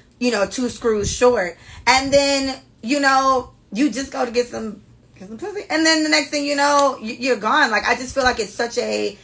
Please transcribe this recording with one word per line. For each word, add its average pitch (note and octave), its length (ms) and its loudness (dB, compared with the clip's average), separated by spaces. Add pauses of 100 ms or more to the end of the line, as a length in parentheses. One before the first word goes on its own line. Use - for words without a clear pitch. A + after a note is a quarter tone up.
(180)
you B3 140 0
know, G3+ 140 2
two A#3+ 240 -4
screws G#3+ 420 -2
short. A3 460 2 (280)
And C4 280 4
then, C#4 440 2 (240)
you C#4 200 0
know, C4+ 500 2 (220)
you C#4 160 2
just - 240 -8
go C4+ 100 -2
to A#3 80 -4
get A#3+ 160 0
some, A3 340 -10 (380)
get F#3 80 -16
some A3 100 -14
pussy. G4 320 -8
And D#4+ 160 0
then D#4+ 180 4
the D#4 60 0
next D4+ 200 0
thing C#4+ 160 -4
you C#4+ 100 0
know, C#4+ 460 4
you, A3 140 -8
you're B3 200 0
gone. A#3+ 340 2
Like, G#3+ 160 0
I A#3+ 100 2
just B3+ 200 -8
feel C4+ 80 0
like B3 160 2
it's G3+ 140 -6
such A#3 240 -4
a, G#3 460 -4